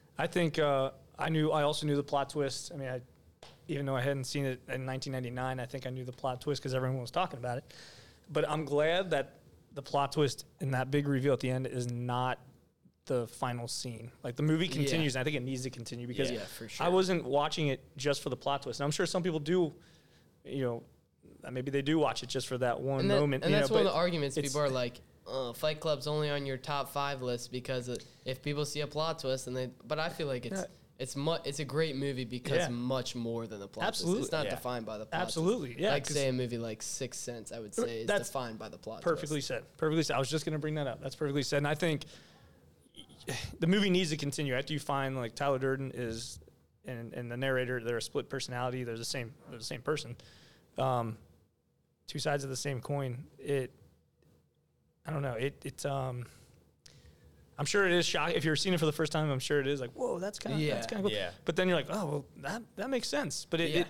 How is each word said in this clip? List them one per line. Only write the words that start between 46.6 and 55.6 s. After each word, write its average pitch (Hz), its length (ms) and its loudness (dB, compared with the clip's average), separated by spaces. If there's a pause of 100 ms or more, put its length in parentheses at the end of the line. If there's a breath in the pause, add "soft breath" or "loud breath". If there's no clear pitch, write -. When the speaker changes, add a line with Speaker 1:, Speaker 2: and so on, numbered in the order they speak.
Speaker 1:
and, 117 280 -8
and 120 180 -6
the 120 60 -6
narrator, 127 460 0
they're 117 140 -2
a 110 60 -2
split - 260 -4
personality. 127 560 -4
They're 117 120 -6
the 117 80 -8
same, 120 300 -6 (140)
they're 131 100 -14
the 110 60 -12
same 135 180 -8
person. 147 340 -4 (600 loud breath)
Um, 120 400 0 (880)
two 147 140 -8
sides 143 240 0
of 135 60 -6
the 135 60 -4
same 135 240 -4
coin. 135 440 -4 (140)
It, 135 340 -2 (1300)
I 151 60 -8
don't 147 120 -2
know. 135 120 -2
It, 131 300 -2